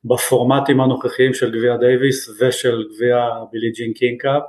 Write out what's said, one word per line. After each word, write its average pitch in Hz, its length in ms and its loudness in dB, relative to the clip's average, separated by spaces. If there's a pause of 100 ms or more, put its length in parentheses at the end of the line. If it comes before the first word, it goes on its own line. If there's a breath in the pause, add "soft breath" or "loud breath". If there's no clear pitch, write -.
בפורמטים 127 760 2
הנוכחיים 127 540 0
של 123 160 -2
גביע 117 260 0
דייוויס 123 540 2 (100)
ושל 120 440 0 (100)
גביע 120 240 0 (340)
בילי 113 180 -4
ג'ין 113 220 -8
קינג 120 300 -2
קאפ 139 260 0